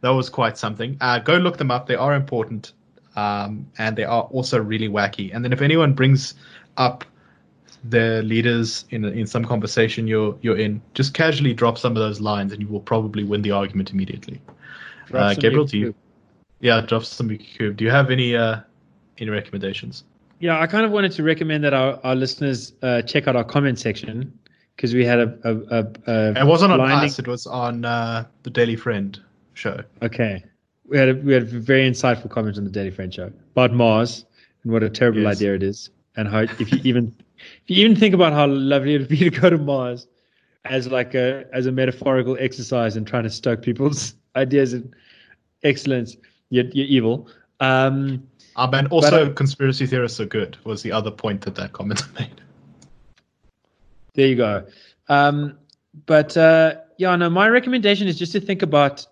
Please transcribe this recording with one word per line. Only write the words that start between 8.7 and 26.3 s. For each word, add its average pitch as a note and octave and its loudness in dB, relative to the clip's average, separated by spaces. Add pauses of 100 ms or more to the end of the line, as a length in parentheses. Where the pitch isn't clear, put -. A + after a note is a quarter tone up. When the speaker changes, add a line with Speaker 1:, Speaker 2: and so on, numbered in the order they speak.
Speaker 1:
in, A2+ -6
in G#2 -4
some A#2 -4
conversation A2+ -2
you're, G#2+ 0
you're A2 0
in, G#2+ -2 (120)
just C#3 -2
casually C#3+ 2
drop A#2 0
some A#2+ -2
of A2 -2
those G#2+ -2
lines, G2+ -2
and G#2 -12
you G#2 -8
will G#2 -8
probably G#2+ -4
win G#2 -2
the G#2 -2
argument G2 -4
immediately. - -8 (680)
Speaker 2:
Drop - -2
Speaker 1:
Uh, G2+ 2
Speaker 2:
some F#2+ -6
Speaker 1:
Gabriel, C3 4
Speaker 2:
Yaqub. C#3 -8
Speaker 1:
do G#2 -2
you? G#2+ -2 (680)
Yeah, A#2 4
drop A2+ -2
some - -6
Yaqub. G#2+ -6
Do A2 -4
you A2+ 2
have C3+ 2
any, B2+ 0
uh, A2+ 0 (580)
any A2 -8
recommendations? G2+ -8 (360)
Speaker 2:
Yeah, E3 0
I E3 0
kind G#3 2
of A3 0
wanted G3 0
to E3 -6
recommend D#3 0
that C#3+ 2
our, C3 0
our C3 0
listeners, C3 -4 (100)
uh, A#2+ 0
check C#3 -2
out C3 0
our A#2+ 0
comment C3+ 0
section, A2+ -8 (400)
'cause A#2 -4
we B2 4
had A#2+ 2
a, A#2 -2
a, A2+ -2
a, G#2+ -2 (200)
a A2 2